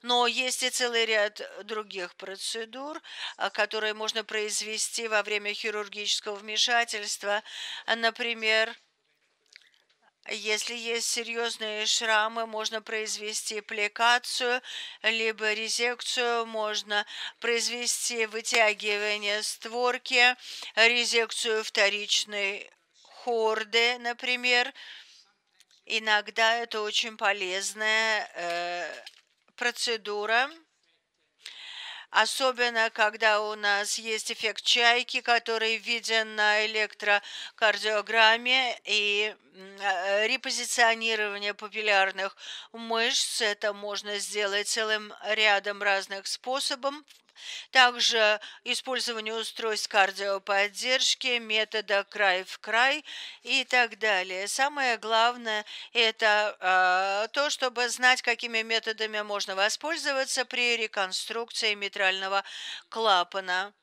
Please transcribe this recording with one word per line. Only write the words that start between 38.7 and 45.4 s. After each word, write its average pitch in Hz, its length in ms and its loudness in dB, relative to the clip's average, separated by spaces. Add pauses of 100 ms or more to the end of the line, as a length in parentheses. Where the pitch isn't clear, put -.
и, 208 520 0 (180)
м, 190 240 -18
э, 196 480 0
репозиционирование 226 1300 0
папиллярных 196 840 0 (380)
мышц. 226 720 0
Это 208 320 0
можно 202 440 -6
сделать 202 500 -2
целым 214 440 -2 (120)
рядом 202 580 2